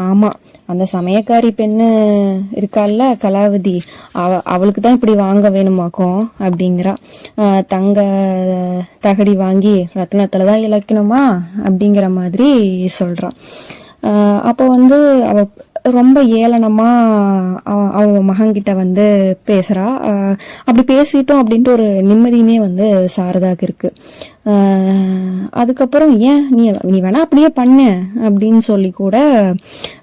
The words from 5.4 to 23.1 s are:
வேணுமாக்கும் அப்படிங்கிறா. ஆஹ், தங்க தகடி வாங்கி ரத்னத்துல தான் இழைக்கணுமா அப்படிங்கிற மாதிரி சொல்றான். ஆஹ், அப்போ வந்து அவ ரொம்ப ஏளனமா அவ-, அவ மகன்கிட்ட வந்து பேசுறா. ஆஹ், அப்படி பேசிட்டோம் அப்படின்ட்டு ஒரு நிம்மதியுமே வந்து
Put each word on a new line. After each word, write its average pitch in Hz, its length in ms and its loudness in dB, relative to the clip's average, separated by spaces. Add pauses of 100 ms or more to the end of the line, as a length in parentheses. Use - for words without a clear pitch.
வேணுமாக்கும் 190 800 -2 (100)
அப்படிங்கிறா. 180 560 -2 (420)
ஆஹ், 196 300 0
தங்க 202 340 0 (1000)
தகடி 202 320 2
வாங்கி 190 580 0
ரத்னத்துல 190 520 -2
தான் 214 140 2
இழைக்கணுமா 214 840 0 (240)
அப்படிங்கிற 196 480 0
மாதிரி 185 360 0 (500)
சொல்றான். 175 320 -6 (720)
ஆஹ், 208 380 0
அப்போ 240 260 0
வந்து 262 560 4
அவ 208 240 0 (360)
ரொம்ப 254 400 4
ஏளனமா 226 640 2 (760)
அவ-, 202 280 -2
அவ 208 140 0
மகன்கிட்ட 202 680 0
வந்து 190 640 0 (100)
பேசுறா. 190 400 -2 (140)
ஆஹ், 196 360 -2 (280)
அப்படி 254 280 2
பேசிட்டோம் 277 520 2
அப்படின்ட்டு 226 240 0
ஒரு 233 140 2
நிம்மதியுமே 220 720 2
வந்து 196 600 0